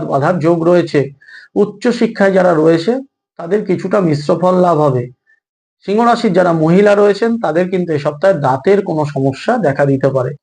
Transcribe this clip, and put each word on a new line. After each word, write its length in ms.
বাধার 340
যোগ 240
রয়েছে। 360
উচ্চশিক্ষায় 840
যারা 160
রয়েছে, 380
তাদের 260
কিছুটা 360
মিশ্র 280
ফল 220
লাভ 180
হবে। 240
সিংহ 180
রাশির 300
যারা 200
মহিলা 420
রয়েছেন, 360
তাদের 280
কিন্তু 240
এ 60
সপ্তাহে 400
দাঁতের 440
কোনো 220
সমস্যা 520
দেখা 280
দিতে 240
পারে। 220